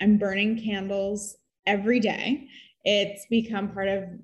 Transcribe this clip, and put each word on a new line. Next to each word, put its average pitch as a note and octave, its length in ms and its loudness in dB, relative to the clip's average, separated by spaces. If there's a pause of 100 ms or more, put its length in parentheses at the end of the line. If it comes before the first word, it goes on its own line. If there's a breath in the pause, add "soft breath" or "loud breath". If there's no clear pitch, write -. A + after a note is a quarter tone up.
I'm G#3 180 6
burning G3+ 440 0
candles G3 720 -4 (300)
every G#3 340 2
day. A3+ 480 -2 (360 loud breath)
It's G3+ 440 0
become A3 440 0
part G3 160 -4
of G3 160 -2 (200)